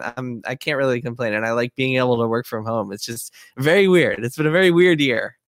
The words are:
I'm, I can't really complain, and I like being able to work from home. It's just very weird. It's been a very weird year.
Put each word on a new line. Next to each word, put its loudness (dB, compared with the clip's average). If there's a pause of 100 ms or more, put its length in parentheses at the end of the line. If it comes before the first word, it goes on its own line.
(160)
I'm, -8
I -6
can't -6
really -2
complain, -6
and -2
I -2
like -2
being -2
able 2
to 0
work -4
from -8
home. -4
It's -12
just -12 (240)
very 4
weird. 2
It's -6
been 0
a 2
very 4
weird 6
year. -2 (120)